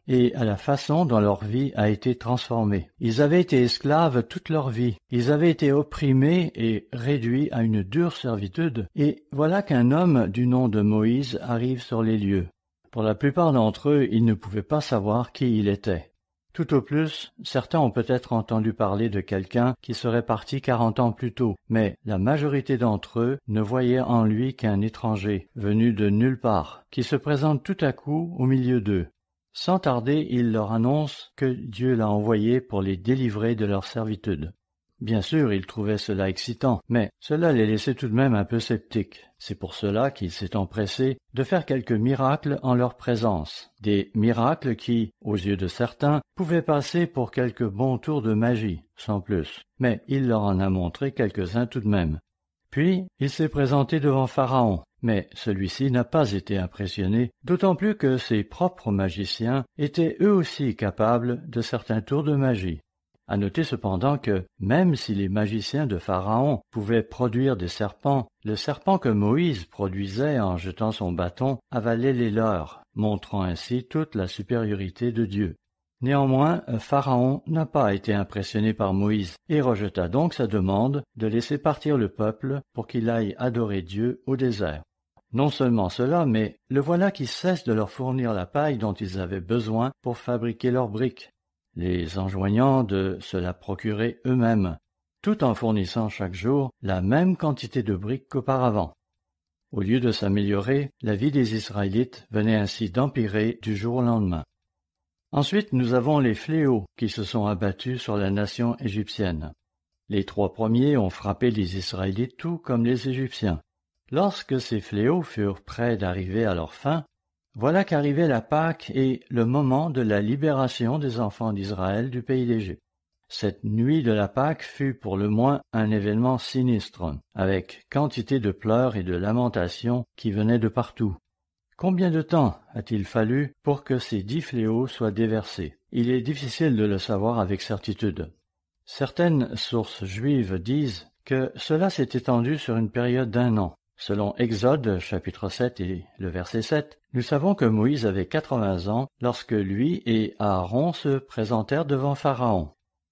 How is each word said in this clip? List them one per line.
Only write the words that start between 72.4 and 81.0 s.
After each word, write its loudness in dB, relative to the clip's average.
montrant -2
ainsi -4
toute -4
la -2
supériorité -4
de 0
Dieu. -2
Néanmoins, 2
Pharaon 0
n'a 0
pas 2
été -2
impressionné -2
par 0
Moïse 0
et 2
rejeta 0
donc 0
sa -2
demande 0